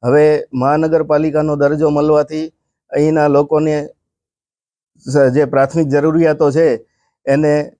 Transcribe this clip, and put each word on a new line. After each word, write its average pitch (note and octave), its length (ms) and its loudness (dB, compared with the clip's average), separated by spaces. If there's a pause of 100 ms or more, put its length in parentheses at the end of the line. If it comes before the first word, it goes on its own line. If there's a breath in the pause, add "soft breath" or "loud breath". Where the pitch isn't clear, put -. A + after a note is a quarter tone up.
હવે D3+ 400 2 (100)
મહાનગરપાલિકાનો D3+ 1000 -2
દરજ્જો D3 340 0
મળવાથી D3+ 560 0 (440)
અહીંના D3+ 380 0
લોકોને D3+ 600 0 (1160)
સ-, C3+ 220 2
જે C#3 160 2
પ્રાથમિક C#3 440 -2
જરૂરિયાતો D3+ 640 0
છે C#3+ 360 0 (400)
એને D3 540 0